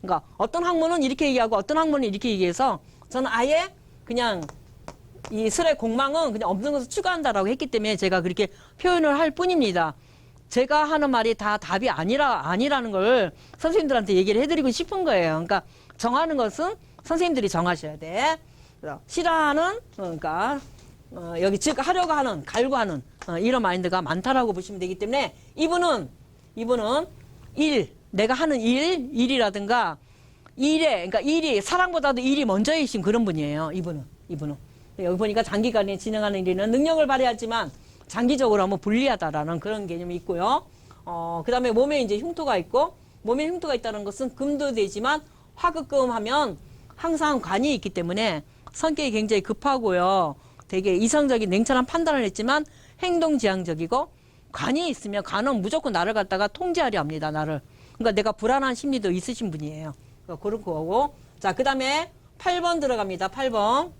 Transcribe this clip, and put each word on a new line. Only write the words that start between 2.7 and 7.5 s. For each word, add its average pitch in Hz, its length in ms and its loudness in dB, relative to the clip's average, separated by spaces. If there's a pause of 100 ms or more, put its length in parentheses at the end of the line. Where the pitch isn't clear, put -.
저는 254 220 -2
아예 294 420 2 (320)
그냥 233 360 -2 (920)
이 220 180 0
슬의 320 280 2
공망은 269 560 0
그냥 214 160 -2
없는 202 220 -2
것을 269 180 -2
추구한다라고 311 580 0
했기 262 200 -2